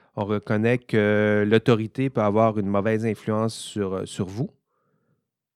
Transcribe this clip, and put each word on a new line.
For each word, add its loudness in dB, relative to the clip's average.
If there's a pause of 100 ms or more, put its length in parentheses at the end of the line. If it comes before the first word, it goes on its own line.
(140)
On -4
reconnaît 0
que 2
l'autorité 2
peut -4
avoir 2
une -2
mauvaise 0
influence -2
sur, -6
euh, -6
sur -6
vous. -6 (1040)